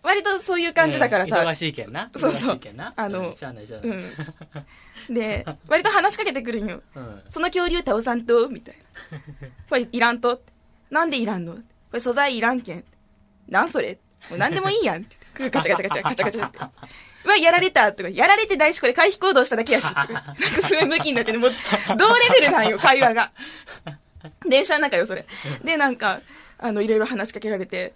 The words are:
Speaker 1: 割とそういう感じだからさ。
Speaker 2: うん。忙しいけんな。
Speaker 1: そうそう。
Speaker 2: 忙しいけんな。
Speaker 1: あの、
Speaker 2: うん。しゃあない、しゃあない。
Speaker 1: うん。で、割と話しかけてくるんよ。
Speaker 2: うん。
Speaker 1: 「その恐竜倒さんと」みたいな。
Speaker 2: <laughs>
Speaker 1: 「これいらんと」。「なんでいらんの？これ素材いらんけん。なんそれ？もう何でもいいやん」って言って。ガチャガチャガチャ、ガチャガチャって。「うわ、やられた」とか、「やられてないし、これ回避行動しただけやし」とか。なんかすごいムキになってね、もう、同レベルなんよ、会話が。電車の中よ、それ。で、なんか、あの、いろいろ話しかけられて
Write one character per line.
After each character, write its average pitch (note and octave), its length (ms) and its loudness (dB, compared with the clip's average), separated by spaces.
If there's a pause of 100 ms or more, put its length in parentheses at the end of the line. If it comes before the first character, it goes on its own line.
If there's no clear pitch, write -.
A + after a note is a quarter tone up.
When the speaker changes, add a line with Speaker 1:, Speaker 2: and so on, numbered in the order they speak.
Speaker 1:
割 G4 200 2
と G4 180 -2
そ F4+ 140 -4
う F4 40 0
い E4+ 80 -2
う E4 60 -6
感 D#4+ 180 4
じ C4+ 80 -2
だ C4 100 2
か G3+ 100 2
ら F3+ 80 0
さ。 F3 140 2
Speaker 2:
う - 40 2
ん。 - 20 0
忙 D#3+ 80 -2
し D#3+ 140 -4
い - 40 -8
け A2 120 -10
ん G#2+ 60 -18
な。 G3 240 -10
Speaker 1:
そ - 140 0
う - 40 2
そ A3+ 160 -4
う。 - 0 -
Speaker 2:
忙 F3+ 40 0
し C3 40 -4
い - 20 -16
け G#2 120 -18
ん A2+ 60 -18
な。 G3+ 180 -14
Speaker 1:
あ A3 120 -6
の、 F#3 220 -6
Speaker 2:
う - 20 -10
ん。 - 40 -18
し D3 100 -16
ゃ C3 40 -10
あ B2 40 -14
な G#2+ 80 -18
い、 G#2 60 -18
し A2+ 60 -16
ゃ G#2+ 40 -14
あ G#2+ 80 -14
な A3+ 80 -4
い。 F#3+ 40 -8
Speaker 1:
う - 1120 -16
ん。 - 20 -6
で、 G#3+ 320 -4 (220)
割 D#4+ 160 2
と A4+ 80 4
話 G4 240 2
し - 20 -10
か G#4+ 60 -4
け F4+ 100 -2
て C4 80 -4
く A#3 100 -8
る G#3+ 120 -4
ん G#3+ 40 -6
よ。 F3 140 -10 (140)
Speaker 2:
う C3+ 40 -14
ん。 A#2+ 300 -16
Speaker 1:
「そ D#4+ 100 -10
の F4 80 0
恐 F4+ 200 -2
竜 E4+ 120 -2
倒 A#3 220 -2
さ A#3+ 140 -4
ん A#3 100 -6
と」 A#3+ 240 4
み A3 120 -12
た - 100 -20
い - 40 -20 (360)
な。 D3+ 80 -14
Speaker 2:
<laughs> C#3 300 -18 (200)
Speaker 1:
「こ C#4 60 0
れ A#3+ 160 0
い A#3+ 80 -4
ら A#3 120 4
ん A#3+ 80 -6
と」。 A#3+ 220 0 (480)
「な D#4 160 2
ん D#4+ 60 -2
で C#4 60 -2
い A3+ 80 -2
ら G#3 120 -4
ん E3+ 80 -8
の？ E3+ 80 -12
こ A3+ 80 -16 (320)
れ A#3+ 60 -4
素 A#3+ 140 -4
材 C4+ 240 0
い G#3+ 40 -2
ら A#3 100 2
ん B3+ 100 -4
け F#3 140 -14
ん。 - 80 -16 (640)
な G#3 160 0
ん E4 60 -2
そ D4+ 100 -4
れ？ F#3 200 -6 (300)
も E3+ 80 -10
う - 20 -8
何 D4 160 0
で F#4+ 60 0
も F#4+ 100 0
い A4 100 0
い E4+ 40 0
や E3+ 120 -2
ん」 F#3 60 -10
っ - 20 -14
て - 120 -20 (200)
言 C4+ 100 -6
っ - 40 -2
て。 F#3+ 60 -2
ガ D#3+ 60 0
チ E3 60 -2
ャ - 20 2
ガ E3+ 60 2
チ - 60 -4
ャ G3 40 -6
ガ G3+ 60 -4
チ - 60 -4
ャ、 - 40 -8
ガ C#3 120 -2
チ - 80 -2
ャ - 20 2
ガ G3+ 60 -2
チ A3+ 80 -8
ャ C3+ 80 -4
っ - 40 -12
て。 - 80 -20 (680)
「う - 20 2
わ、 G4+ 100 6
や E4 140 6
ら F4 80 4
れ F#4 100 2
た」 G#3+ 240 4
と G3+ 80 -12
か、 F3+ 80 -6
「や A#3 160 2
ら G4+ 100 8
れ G#4+ 120 0
て F#4+ 80 0
な D4+ 120 4
い E4 60 2
し、 - 60 -6
こ C4 80 2
れ B3 60 4
回 E4+ 180 4
避 - 80 -12
行 F#4+ 140 2
動 B3+ 120 6
し - 40 -8
た A#3 60 0
だ A3+ 80 -2
け B3 100 0
や C4 80 2
し」 D#3 80 -2
と - 40 -6
か。 C#3 140 0
な A3+ 120 -8
ん - 40 -12
か - 120 -14
す - 380 0
ご - 80 2
い - 40 4
ム D#4+ 140 0
キ D#4 100 -2
に C4 60 -2
な A#3 60 0
っ A3+ 40 -2
て A3 60 -2
ね、 A3 60 -2
も A#3+ 100 2
う、 B3+ 40 6 (440)
同 A4 220 6
レ A#4+ 140 6
ベ A4+ 160 8
ル - 40 6
な F#4 100 4
ん - 80 2
よ、 - 100 -2
会 C4+ 220 6
話 A#3+ 120 6
が。 A3+ 180 0 (1160)
電 C#4 180 6
車 D#4 100 2
の D4+ 60 0
中 C#4 160 0
よ、 F#3 80 2
そ F#3+ 80 -8
れ。 - 140 -10 (360)
で、 D#4+ 140 -2
な C#4+ 120 2
ん B3 60 -4
か、 A3+ 260 -4 (360)
あ A#3 140 -4
の、 G#3 100 -2
い A3 60 0
ろ A3 80 2
い G#3+ 40 4
ろ G#3+ 60 2
話 A3 240 -6
し - 40 -12
か G#3 60 -14
け G#3+ 120 -6
ら F#3+ 80 -4
れ F#3 80 -8
て F3+ 280 -8